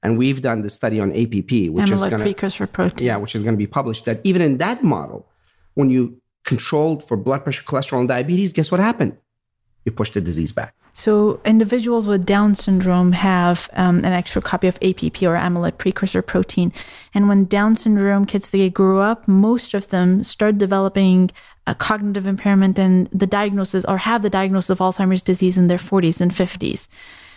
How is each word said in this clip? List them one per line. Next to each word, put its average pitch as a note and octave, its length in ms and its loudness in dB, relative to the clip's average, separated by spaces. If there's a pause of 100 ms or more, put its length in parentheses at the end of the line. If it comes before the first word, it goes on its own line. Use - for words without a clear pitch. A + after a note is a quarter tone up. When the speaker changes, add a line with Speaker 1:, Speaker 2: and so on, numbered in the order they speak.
Speaker 1:
And A2+ 140 0
we've C3 240 0
done A#2 220 -2
the G2+ 80 -6
study A2 300 -2
on G2+ 120 0
A A#2 140 0
P G#2+ 160 -4
P, G#2 260 0
which G3 220 0
is G3 100 0
Speaker 2:
Amyloid F#3+ 100 -2
Speaker 1:
gonna G#3+ 120 -2
Speaker 2:
precursor G3 460 -4
protein. F3 380 -4
Speaker 1:
Yeah, A2+ 100 0
which G2+ 180 -8
is G#2+ 80 -4
gonna A2+ 140 0
be G#2 100 -2
published, B2 380 -6
that A2+ 180 -4
even F#3 180 2
in C#3 180 2
that A#3 260 -2
model, F#2 420 -4 (480)
when C#3 160 2
you B2+ 300 0 (240)
controlled D3+ 580 -2
for - 140 -4
blood C3 260 -2
pressure, - 220 -6
cholesterol, C3+ 340 -4
and B2 100 2
diabetes, E3+ 440 0
guess D#3+ 180 -2
what F3+ 80 2
happened? G#3+ 380 0 (680)
You A2 60 -2
push G#2+ 200 -6
the G#2 100 -4
disease E2 320 -4
back. - 220 -8 (180)
Speaker 2:
So G#3 520 0
individuals A3+ 640 2
with G3 180 0
Down G3+ 300 2
syndrome F#3 580 2
have, F3 640 0
um, F3+ 240 2
an F#3+ 80 0
extra F3+ 340 -2
copy - 260 -2
of F3+ 140 0
A F#3 140 0
P D#3+ 160 -4
P - 160 -4
or E3 80 2
amyloid F3 420 -2
precursor F#3 460 -2
protein. F#3 500 -2 (400)
And G3+ 160 2
when G3 160 4
Down G#3 320 2
syndrome G3+ 480 2
kids, G3 260 -4
they F#3+ 200 2
grow F#3+ 300 2
up, A3 260 -2
most G#3+ 480 2
of G3 140 -6
them F#3 360 2
start G#3+ 320 0
developing F#3+ 720 2 (360)
a - 80 -4
cognitive G3+ 520 -4
impairment G3 520 2
and F#3 340 4
the G3 140 0
diagnosis, G3 580 -2
or F#3+ 140 -2
have A3+ 240 -2
the G3+ 80 0
diagnosis F#3+ 400 0
of F#3 80 0
Alzheimer's F#3 420 0
disease F#3 380 0
in F3+ 80 6
their F3 120 2
forties F3 420 0
and F3+ 140 0
fifties. - 540 -4 (480)